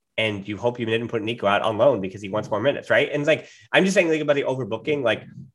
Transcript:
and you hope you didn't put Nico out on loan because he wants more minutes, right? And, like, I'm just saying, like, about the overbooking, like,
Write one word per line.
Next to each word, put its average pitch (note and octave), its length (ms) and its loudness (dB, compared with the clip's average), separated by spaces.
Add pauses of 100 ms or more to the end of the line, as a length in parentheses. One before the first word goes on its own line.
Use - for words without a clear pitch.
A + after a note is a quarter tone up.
(180)
and G#2 280 -2
you G#2 120 -8
hope A#2+ 200 -2
you A#2 80 -4
didn't A2+ 220 -2
put A2+ 140 -4
Nico A2+ 260 -4
out G2 140 4
on G#2+ 160 0
loan A#2 240 4
because F#2+ 200 -8
he G#2 60 -12
wants G#2+ 220 -4
more G#2+ 100 -2
minutes, B2+ 300 -2
right? B2 200 4
And, D3 160 -2
like, D3+ 220 0 (240)
I'm E3+ 140 4
just G3 80 2
saying, F3+ 160 4
like, D#3 100 2
about D3 160 2
the C#3+ 80 0
overbooking, C3 600 -2
like, G#2+ 200 0 (320)